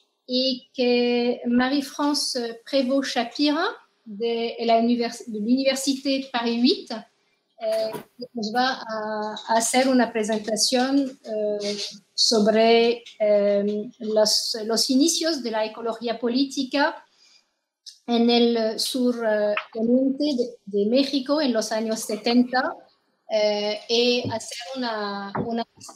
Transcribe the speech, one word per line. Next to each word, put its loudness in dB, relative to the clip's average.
y -4
que 0
Marie-France -2
Prévost 0
Shapira 0
de -4
la 6
univers-, 0
de -8
l'Université 0
Paris 0
huit, 2
eh, -2
nos -6
va 0
a, -6
a 4
hacer 2
una 4
presentación, 0
eh, -4
sobre, 4
eh, 2
los, 0
los 0
inicios 2
de -6
la -2
ecología -6
política -2
en 4
el 2
sur, -2
eh, 2
poniente 0
de, -4
de 0
México 0
en 0
los -2
años -4
setenta, 0
eh, 0
y 2
hacer -8
una, -6
una -4